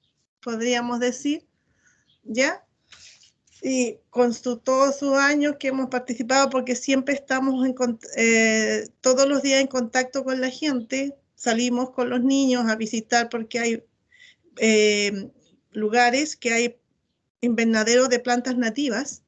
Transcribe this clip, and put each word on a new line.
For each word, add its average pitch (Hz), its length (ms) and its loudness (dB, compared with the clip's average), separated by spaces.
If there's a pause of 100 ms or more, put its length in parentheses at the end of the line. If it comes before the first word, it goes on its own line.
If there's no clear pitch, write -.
(420)
podríamos 240 580 -4
decir, 247 480 -4 (760)
¿ya? 262 420 -2 (960)
Y 254 380 -2 (100)
con 240 240 2
su, 240 240 -6
todos 269 400 2
sus 277 180 0
años 285 440 2
que 277 100 -4
hemos 262 180 -2
participado, 262 640 0
porque 254 260 -2
siempre 269 380 0
estamos 262 520 -2
en 254 100 -2
cont-, 247 300 -4 (120)
eh, 220 720 2 (120)
todos 254 280 4
los 285 140 0
días 269 180 2
en 269 60 0
contacto 254 560 -4
con 262 180 -4
la 254 80 -2
gente, 269 680 -4 (200)
salimos 240 560 -2
con - 180 -4
los 247 120 -2
niños 254 480 2
a 220 60 0
visitar 226 540 -2
porque 233 300 -6
hay, 233 240 -2 (760)
eh, 208 760 2 (400)
lugares 240 640 0
que - 160 -4
hay 233 240 0 (640)
invernaderos 233 720 4
de 240 100 2
plantas 247 380 -2
nativas, 247 720 -4